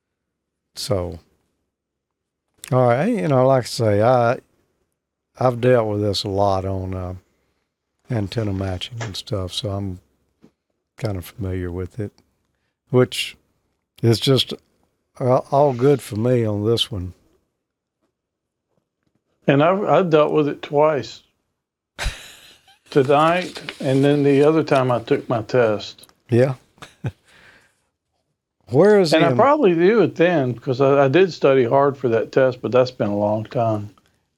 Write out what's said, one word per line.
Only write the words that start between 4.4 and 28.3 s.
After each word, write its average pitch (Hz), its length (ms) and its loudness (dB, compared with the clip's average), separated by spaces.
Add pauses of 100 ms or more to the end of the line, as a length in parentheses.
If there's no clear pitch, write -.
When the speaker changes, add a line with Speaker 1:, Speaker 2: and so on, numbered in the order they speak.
Speaker 1:
I've 120 220 0
dealt 120 280 2
with 104 120 -2
this 101 240 -2
a 107 40 -8
lot 98 360 0
on, 95 300 -6
uh, 92 200 -8 (960)
antenna 107 440 -4
matching 95 480 -8
and 101 140 -10
stuff, 92 360 -8
so - 180 -8
I'm 98 300 -8 (960)
kind 104 220 -6
of 90 80 -12
familiar 92 440 -8
with 90 300 -10
it, 101 120 -10 (800)
which - 460 0 (640)
is 113 180 4
just, 135 320 0 (680)
uh, 127 180 2 (120)
all 143 220 2
good 131 300 2
for - 140 -12
me 120 280 0
on 104 220 -4
this 113 240 -2
one. 90 220 -8 (2250)
Speaker 2:
And 139 160 2
I've, 190 220 2
I've 165 260 2
dealt 151 220 2
with 151 160 0
it - 140 -8
twice. 147 600 -2 (1800)
Tonight, 156 580 0 (200)
and 135 240 0
then 143 180 2
the 139 220 2
other 160 180 2
time 131 280 0
I 117 100 -2
took 139 280 -4
my 117 140 -4
test. 110 640 -2 (240)
Speaker 1:
Yeah. 127 240 2 (480)
<laughs> 107 80 -8 (1600)